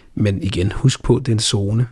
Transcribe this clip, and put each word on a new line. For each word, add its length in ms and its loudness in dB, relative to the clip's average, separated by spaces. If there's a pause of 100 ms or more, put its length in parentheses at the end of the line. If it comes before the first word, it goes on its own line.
(140)
Men 280 0
igen, 300 0
husk 300 0
på, 160 2
det 100 -4
er 40 2
en 60 2
zone, 540 0